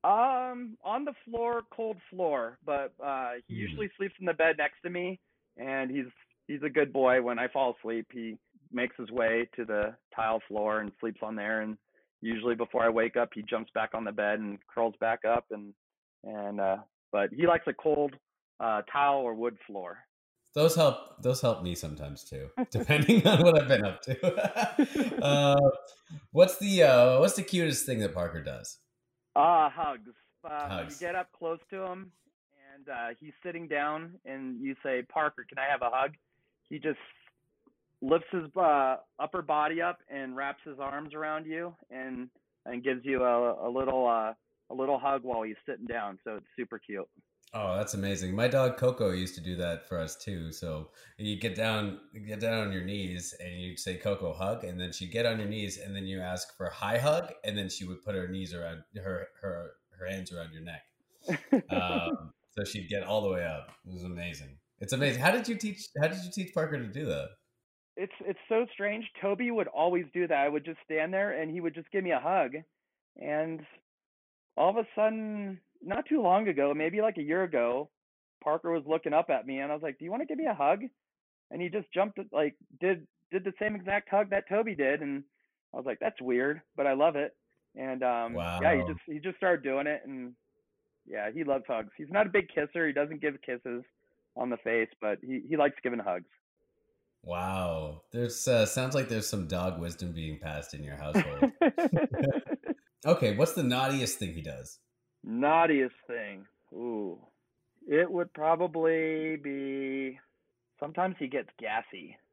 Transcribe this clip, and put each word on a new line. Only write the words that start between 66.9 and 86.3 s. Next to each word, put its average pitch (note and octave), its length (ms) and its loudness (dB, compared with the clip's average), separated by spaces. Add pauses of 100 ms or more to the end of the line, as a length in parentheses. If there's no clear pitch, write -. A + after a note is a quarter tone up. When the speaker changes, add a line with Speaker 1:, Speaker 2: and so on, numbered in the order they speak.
Speaker 2:
that? C#2+ 220 -4 (680)
Speaker 1:
It's, F#3 160 -8 (120)
it's G3 140 -4 (100)
so A3+ 240 2
strange. G#3 320 -4 (180)
Toby G3+ 300 0
would G#3+ 160 0
always E3+ 440 2
do F3 140 0
that. D#3 120 2
I C#3+ 100 4
would D3 160 0
just D#3+ 200 -10
stand D#3 300 -2
there F#3+ 260 0
and D#3+ 100 -4
he F3 100 -4
would E3+ 140 -4
just E3 180 -14
give G3 120 0
me F3+ 60 -2
a C3+ 100 2
hug. D3+ 320 2 (680)
And D#3 400 -2 (960)
all E3+ 140 6
of G#3+ 60 -2
a A3+ 180 0
sudden, G#3+ 640 -2 (220)
not - 240 -4
too D4+ 160 2
long G3 260 6
ago, C#3+ 260 2
maybe, E3+ 280 0
like, A3 160 0
a D#3 40 -4
year D#3+ 220 0
ago, C3 460 0 (520)
Parker E3 300 0
was D#3+ 140 0
looking D#3+ 260 0
up E3 160 4
at B2 180 0
me C3+ 140 -6
and C#3+ 100 -4
I D3+ 40 -2
was D3+ 80 -8
like, D3 160 -6
"Do D#3 80 -12
you F3 40 -8
wanna B3+ 140 -4
give C#4 140 -6
me D#4+ 80 -2
a A3 80 0
hug?" D#3+ 280 2 (680)
And E3 100 -8
he F3+ 80 -2
just F#3 240 -6
jumped, G3 260 0 (140)
like, D3 240 0 (240)
did, F3 260 0 (240)
did F#3 140 -2
the F#3+ 140 -2
same G#3+ 180 -2
exact G3 320 -2
hug G3+ 220 2
that G3 180 0
Toby G#3+ 260 0
did. C#3+ 280 2
And C#3 200 -4 (520)
I - 20 -8
was B2+ 80 -8
like, B2+ 160 -4
"That's - 220 -2
weird, C3 400 0 (140)